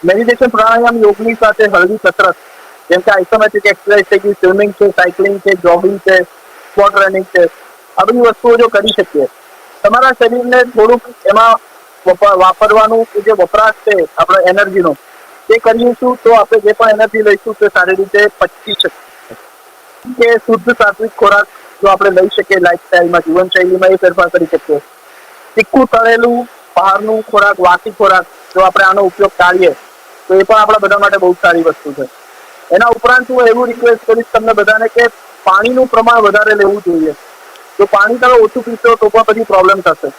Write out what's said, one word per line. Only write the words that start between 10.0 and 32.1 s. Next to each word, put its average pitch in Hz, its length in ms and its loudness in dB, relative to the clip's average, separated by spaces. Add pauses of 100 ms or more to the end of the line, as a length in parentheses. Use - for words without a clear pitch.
શરીરને 247 520 0
થોડુંક 240 380 0 (240)
એમાં 220 300 2 (520)
વપ-, 196 280 2
વાપરવાનું 214 680 2
કે 208 160 -8
જે 208 100 0
વપરાશ 214 420 0
છે 196 340 -4 (100)
આપણે 180 260 0
એનર્જીનો, 185 500 -2 (540)
તે 226 100 2
કરીશું 240 680 -2
તો 226 100 4
આપણે 220 260 2
જે 208 120 0
પણ 226 180 0
એનર્જી 214 320 -2
લઈશું 208 320 -2
તે 208 140 -2
સારી 190 280 -2
રીતે 202 320 -2
પચી - 460 -6
શકશે. - 600 -14 (800)
કે 233 240 0
શુદ્ધ 220 340 -4
સાત્વિક 220 440 -2
ખોરાક 202 320 0 (280)
જો 202 120 -2
આપણે 196 220 0
લઈ 185 180 2
શકીએ 202 320 -4
લાઇફસ્ટાઇલમાં, 175 640 0
જીવનશૈલીમાં 185 680 0
એ 190 60 2
ફેરફાર 180 320 0
કરી 170 180 -2
શકીએ. 156 320 -4 (800)
તીખું 247 300 0
તળેલું 233 640 -2 (280)
બહારનું 202 440 -2
ખોરાક, 202 380 -2
વાસી 180 320 0
ખોરાક, 185 320 0
જો - 380 -6
આપણે 190 240 2
આનો 190 160 0
ઉપયોગ 196 380 0
ટાળીએ 180 300 2 (580)
તો 185 80 0
એ 190 80 4
પણ 220 120 2
આપણા 214 260 2
બધા 196 160 0
માટે 202 200 0
બહુ 180 160 0
સારી 170 300 0
વસ્તુ 151 300 -4
છે. 135 100 -10 (680)